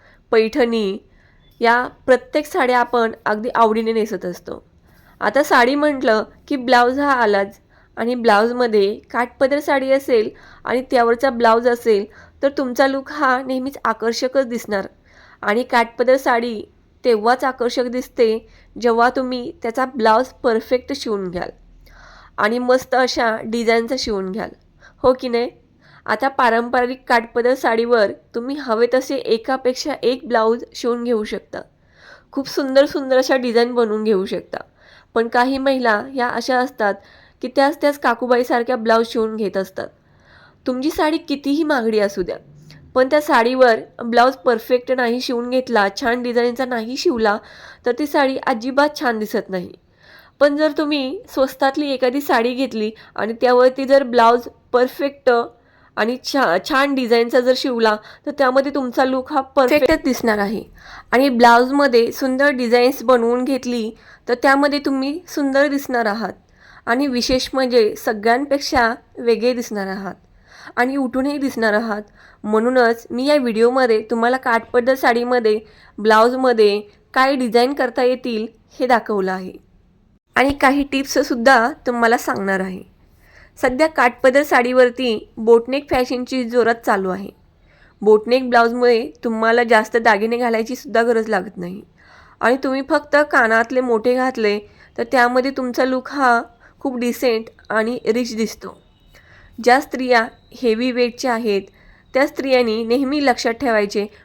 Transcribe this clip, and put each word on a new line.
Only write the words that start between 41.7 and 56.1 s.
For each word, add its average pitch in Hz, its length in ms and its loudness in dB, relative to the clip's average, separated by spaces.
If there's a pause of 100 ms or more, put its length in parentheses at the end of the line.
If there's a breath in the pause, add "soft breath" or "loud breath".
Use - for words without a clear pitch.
असू 202 240 -2
द्या, 95 140 -8 (580 loud breath)
पण 254 160 2
त्या 302 100 4
साडीवर 254 600 4 (240)
ब्लाऊज 240 320 4
परफेक्ट 247 560 -2
नाही 247 280 -2
शिवून 247 300 -6
घेतला, 240 360 0 (100)
छान 247 260 -2
डिझाईनचा 240 420 -2
नाही 247 320 -6
शिवला, 220 420 0 (480 loud breath)
तर 240 120 0
ती 294 80 -4
साडी 269 300 0 (100)
अजिबात 269 540 -2
छान 240 180 -2
दिसत 208 320 -6
नाही. 185 220 -8 (680 soft breath)
पण 285 160 4
जर 311 220 0
तुम्ही 294 400 -2 (100)
स्वस्तातली 277 640 -2
एखादी 254 280 -2
साडी 254 340 0
घेतली 226 360 -4 (260 loud breath)
आणि 214 240 -4
त्यावरती 254 440 4
जर 277 180 4
ब्लाऊज 240 460 4 (240)
परफेक्ट 254 580 0 (640 soft breath)
आणि 226 280 -2